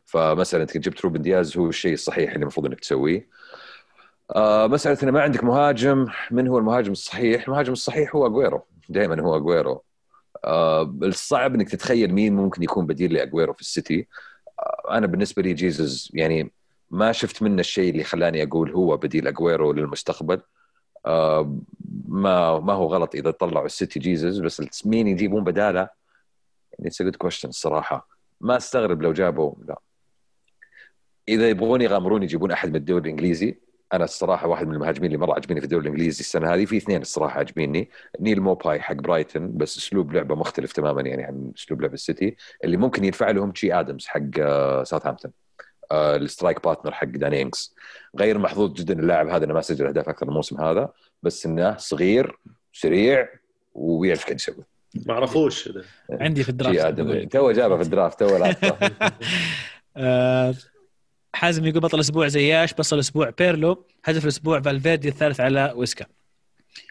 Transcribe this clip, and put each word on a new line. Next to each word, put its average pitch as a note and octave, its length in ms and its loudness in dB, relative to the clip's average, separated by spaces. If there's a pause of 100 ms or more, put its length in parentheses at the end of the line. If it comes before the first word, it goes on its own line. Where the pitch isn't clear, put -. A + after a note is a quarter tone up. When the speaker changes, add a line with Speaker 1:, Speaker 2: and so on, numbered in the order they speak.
Speaker 1:
فمسألة E2 580 2
أنك D#2 160 -4
جبت D#2+ 260 -4
روبن E2 180 0
دياز F2 360 2
هو E2+ 100 2
الشيء E2 240 -2
الصحيح D2+ 400 -2
اللي D2 100 -4
المفروض C#2+ 240 -4
أنك B1 140 -6
تسويه. D2+ 480 0 (1040)
آه، G#2+ 320 4
مسألة C#3+ 360 2
أنه C3+ 80 4
ما C#3+ 100 4
عندك C#3 240 2
مهاجم، C3+ 600 4 (240)
من B2+ 180 2
هو B2+ 100 4
المهاجم A2 340 2
الصحيح؟ A#2 560 0
المهاجم C3+ 240 0
الصحيح D3 440 -2
هو C#3 100 4
أغويرو، A#2 360 0 (260)
دائما E2 340 0
هو D#2+ 140 2
أغويرو. D2+ 460 0 (640)
آه، D#2+ 580 2
الصعب B2+ 520 0
أنك G#2 140 0
تتخيل A2+ 440 0
مين G2+ 240 4
ممكن G2 260 0
يكون E2+ 240 0
بديل D#2+ 280 0
لأغويرو D2+ 380 0
في - 80 -12
السيتي. - 460 -4 (520)
آه، - 380 -4
أنا A2 100 2
بالنسبة F#2+ 360 -2
لي F#2 100 0
جيزز، D2+ 600 -2
يعني، D#2+ 380 0 (380)
ما G#2+ 220 2
شفت - 300 -4
منه G#2 180 2
الشيء F2+ 300 0
اللي D#2 140 -2
خلاني E2 380 0
أقول D#2 280 0
هو E2 260 2
بديل D2+ 320 -2
أغويرو D#2 440 2
للمستقبل. D#2 680 -4 (640)
آه، D#2 520 2 (500)
ما، F2+ 520 2
ما F#2 120 0
هو F#2+ 140 2
غلط E2+ 280 0
إذا D2 160 -2
طلعوا D#2 360 -2
السيتي - 340 -6
جيزز، F2+ 400 0
بس D#2+ 460 -6
مين A2 220 2
يجيبون G2 360 0
بداله؟ F#2 440 0 (880)
يعني، E2 120 -6
it's F2+ 160 -4
a - 0 -
good F2+ 200 -4
question - 180 -6
الصراحة. D2 640 -4 (320)
ما B2 160 0
استغرب G#2+ 460 0
لو E2 100 2
جابوا، D#2 420 0 (140)
لا. D2 120 -10 (1500)
إذا A2+ 200 4
يبغون A2+ 320 2
يغامرون G2 420 2
يجيبون E2+ 280 -2
أحد F2 180 -2
من D2+ 80 -2
الدوري E2 260 0
الإنجليزي، E2 560 -2 (340)
أنا F2+ 120 2
الصراحة E2+ 440 -2
واحد E2+ 180 0
من D#2 80 -6
المهاجمين D2+ 320 -2
اللي D2+ 200 -2
مرة D#2+ 80 2
عاجبيني D2+ 260 -2
في C#2+ 40 -6
الدوري D#2 180 -2
الإنجليزي D2+ 380 -2
السنة E2 340 0
هذه، F#2+ 100 2
في G#2+ 120 -2
اثنين F#2+ 260 0
الصراحة D2+ 360 -4
عاجبيني. D2 520 -4 (300)
نيل G2+ 200 2
موباي F2+ 400 0
حق - 140 -6
برايتون، D#2+ 600 -2
بس - 220 -4
أسلوب E2+ 340 -2
لعبة D2+ 220 0
مختلف - 380 -4
تماما D2 300 -2
يعني C2 220 -4
عن C2+ 340 -10
أسلوب C#2+ 240 -6
لعب C#2+ 120 -4
السيتي، - 420 -4 (280)
اللي F2 120 0
ممكن G2+ 280 0
ينفع G#2+ 260 0
لهم G2+ 200 0
تشي F#2 240 -2
آدمز C#2+ 320 -4
حق، - 140 -4 (200)
آه، C#2 440 2
ساوثهامبتون، - 460 -6 (640)
آه، D2+ 240 2
السترايك D#2+ 480 -2
بارتنر D#2 280 -2
حق - 140 -6
داني C#2 360 -2
إنكس. - 320 -8 (440)
غير G#2 200 2
محظوظ G2 340 0
جدا E2 280 -4
اللاعب D#2+ 280 2
هذا E2 160 0
إنه D2+ 100 -2
ما E2 60 4
سجل C#2+ 260 -2
أهداف C#2+ 220 -2
أكثر D#2 200 -6
الموسم D2 320 -4
هذا، E2 320 0 (300)
بس - 240 -4
إنه E2+ 300 0
صغير، F#2+ 640 0 (340)
سريع، A2 560 2 (460)
ويعرف E2 500 0
قاعد - 120 -6
يسوي. - 280 -10 (420)
Speaker 2:
ما A#2 80 -2
أعرفوش C3 540 0
هذا. F#2+ 160 -12 (260)
Speaker 3:
عندي D3 320 0
في A2+ 60 0
الدرافت. B2+ 260 0
Speaker 1:
شي D#2+ 140 4
آدم. D#2 400 -2
تو C3 240 4
جابه G#2+ 240 4
في E2 60 0
الدرافت، F2 360 2
تو G2+ 180 4
لا. F2+ 200 4
Speaker 3:
<laughs> G3 560 0 (840)
آه، B2+ 580 2 (800)
حازم E3 320 2
يقول: D#3+ 140 2
"بطل D#3+ 200 2
أسبوع D3+ 280 2
زياش، D3+ 460 4
بطل D3+ 240 0
أسبوع C#3 400 0
بيرلو، F3 480 2 (180)
هدف D#3+ 200 0
الأسبوع D3+ 360 0
فالفيردي C#3+ 480 0
الثالث C#3+ 320 0
على C3+ 360 2
ويسكا". B2 300 -4 (840)